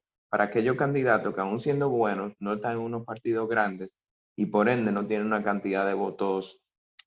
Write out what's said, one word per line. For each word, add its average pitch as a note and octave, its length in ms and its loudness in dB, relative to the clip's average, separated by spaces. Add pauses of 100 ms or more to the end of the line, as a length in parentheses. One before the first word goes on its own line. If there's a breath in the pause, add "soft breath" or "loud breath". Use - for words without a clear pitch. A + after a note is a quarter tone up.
(300)
para G#2 140 2
aquellos A#2+ 320 2
candidatos C3 580 2
que, F#2 80 -6
aun G2+ 180 -2
siendo C#3+ 300 0
buenos, G#2 480 0
no G2+ 160 -4
están A2 180 -4
en A#2 60 -4
unos A#2 260 -6
partidos A2+ 420 -2
grandes G2+ 520 -2 (360)
y G#2 120 0
por G#2 220 4
ende A#2 240 2
no G2+ 140 -2
tienen G#2+ 200 0
una G#2+ 180 0
cantidad G2 420 0
de G2 80 2
votos, F#2+ 680 -2 (460)